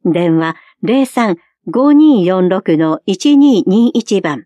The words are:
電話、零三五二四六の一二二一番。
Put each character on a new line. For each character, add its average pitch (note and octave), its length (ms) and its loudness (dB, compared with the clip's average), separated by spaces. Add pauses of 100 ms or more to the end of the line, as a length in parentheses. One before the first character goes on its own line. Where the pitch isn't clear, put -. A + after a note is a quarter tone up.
電 E3+ 340 -2
話、 E3 180 -4 (280)
零 C4 220 0
三 A3+ 320 -4 (300)
五 D4 260 0
二 C#4+ 320 4
四 F#3 240 0
六 F#3 280 -2
の D#3 280 -2
一 C#4+ 320 0
二 C#4 280 4
二 A3+ 240 2
一 A3 300 -2
番。 C#3+ 260 -6